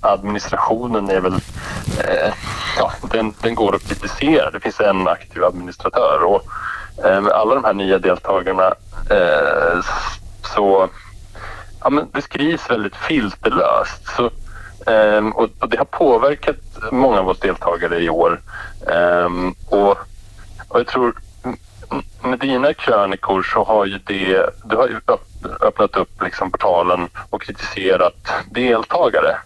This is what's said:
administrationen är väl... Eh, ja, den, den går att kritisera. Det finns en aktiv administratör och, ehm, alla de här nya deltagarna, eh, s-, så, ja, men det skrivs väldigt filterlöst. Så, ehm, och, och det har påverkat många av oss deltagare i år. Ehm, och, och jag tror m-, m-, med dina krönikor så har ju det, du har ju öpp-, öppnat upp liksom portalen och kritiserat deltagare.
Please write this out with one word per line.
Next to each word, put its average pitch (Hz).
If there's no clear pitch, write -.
administrationen 104
är 95
väl... 92
Eh, -
ja, 117
den, 110
den 113
går 104
att -
kritisera. 139
Det 101
finns -
en 95
aktiv 85
administratör 90
och, 95
ehm, 98
alla 110
de 135
här 107
nya 95
deltagarna, 92
eh, 85
s-, -
så, 95
ja, 123
men 143
det 139
skrivs -
väldigt 104
filterlöst. -
Så, 120
ehm, 107
och, 113
och 123
det -
har 139
påverkat 143
många 127
av 92
oss 90
deltagare 85
i 85
år. 82
Ehm, 87
och, 101
och -
jag 120
tror 123
m-, 123
m-, 139
med 127
dina 135
krönikor 98
så 104
har 104
ju 98
det, 95
du 113
har 123
ju 113
öpp-, -
öppnat 107
upp -
liksom 92
portalen 90
och 107
kritiserat 90
deltagare. 117